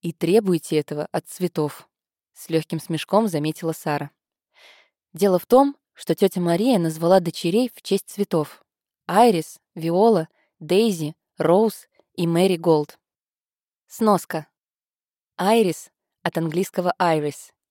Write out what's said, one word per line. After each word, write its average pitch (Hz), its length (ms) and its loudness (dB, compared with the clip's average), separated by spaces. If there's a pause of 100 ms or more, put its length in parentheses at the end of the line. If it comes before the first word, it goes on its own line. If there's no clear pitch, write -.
"И 165 100 -6
требуете 175 640 0
этого 147 360 -4
от - 160 -6
цветов", - 600 -6 (460)
с - 160 -18
лёгким 160 300 -4
смешком 190 460 -2
заметила 160 460 -4
Сара. 147 380 -6 (1040)
Дело 185 240 2
в - 80 -10
том, 277 300 4 (180)
что - 200 -4
тётя 190 280 0
Мария 190 360 2
назвала 170 420 2
дочерей 175 540 -2
в - 60 -20
честь - 300 -4
цветов: 180 520 -4 (440)
Айрис, 190 540 2 (140)
Виола, 170 540 2 (300)
Дейзи, 170 560 0 (240)
Роуз — 185 500 0 (260)
и 175 120 -2
Мэри 175 300 2
Голд. 160 420 0 (880)
Сноска. 185 600 -2 (920)
Айрис — 202 520 0 (320)
от - 140 -6
английского 175 640 -2
iris, 156 540 -2 (180)